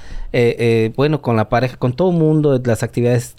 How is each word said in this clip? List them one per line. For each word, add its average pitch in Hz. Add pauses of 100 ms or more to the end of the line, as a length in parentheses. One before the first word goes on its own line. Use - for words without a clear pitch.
(320)
eh, 120
eh, 113
bueno, 147
con 117
la 107
pareja, 123
con 123
todo 180
mundo, 156
las 117
actividades 120